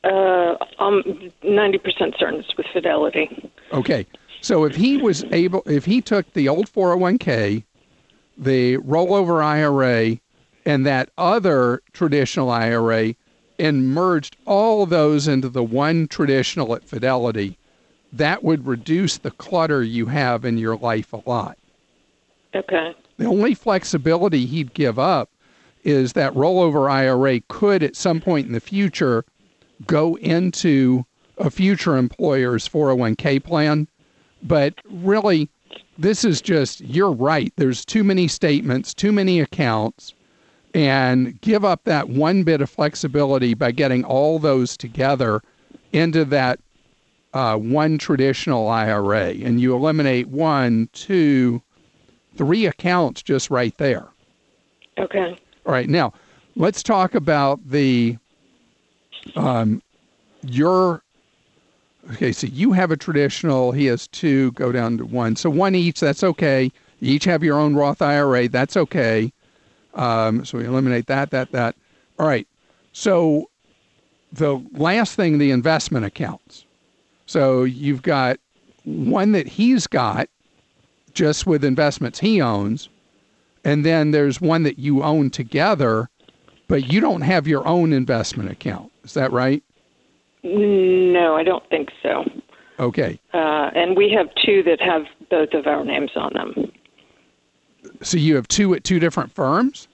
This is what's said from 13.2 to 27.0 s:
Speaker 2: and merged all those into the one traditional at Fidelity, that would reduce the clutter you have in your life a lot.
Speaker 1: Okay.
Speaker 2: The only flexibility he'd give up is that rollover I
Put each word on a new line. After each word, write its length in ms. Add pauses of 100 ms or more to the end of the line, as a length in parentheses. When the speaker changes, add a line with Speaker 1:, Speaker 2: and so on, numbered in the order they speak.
Speaker 2:
and 340
merged 440 (100)
all 400
those 400
into 220
the 140
one 440
traditional 640
at 100
Fidelity, 760 (520)
that 320
would 220
reduce 540
the 100
clutter 540
you 240
have 360
in 140
your 180
life 380
a 140
lot. 320 (960)
Speaker 1:
Okay. 400 (220)
Speaker 2:
The 80
only 280
flexibility 960
he'd 260
give 240
up 320 (540)
is 300
that 200
rollover 560
I 180